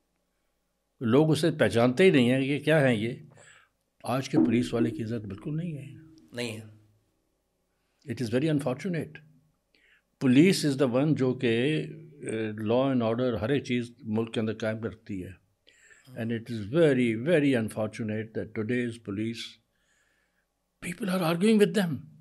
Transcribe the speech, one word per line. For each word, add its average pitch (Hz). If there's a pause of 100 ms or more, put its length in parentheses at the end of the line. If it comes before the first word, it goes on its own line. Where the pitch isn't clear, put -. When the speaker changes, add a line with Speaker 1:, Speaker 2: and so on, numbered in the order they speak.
(1000)
Speaker 1:
लोग 135
उसे 156
पहचानते 123
ही 190
नहीं 123
हैं, 131
ये 135
क्या 156
है 127
ये, 117 (800)
आज 131
के 151
पुलिस 120
वाले 117
की -
इज्जत 113
बिल्कुल 107
नहीं 165
है। 127 (380)
Speaker 2:
नहीं 120
है। 107 (1400)
Speaker 1:
It 113
is 120
very 131
unfortunate। 147 (1040)
Police 139
is 139
the 131
one 139
जो 127
कि, 131 (460)
uh, 110
law 131
and 123 (100)
order 117
हर 113
एक 143
चीज़ 120 (140)
मुल्क 113
के 123
अंदर 110
कायम 110
रखती 95
है। 92 (840)
And 113
it 117
is 107
very, 127 (100)
very 139
unfortunate 110
that 98
today's 120 (120)
police, 110 (1400)
people 180
are 175
arguing 214
with 175
them। 165 (240)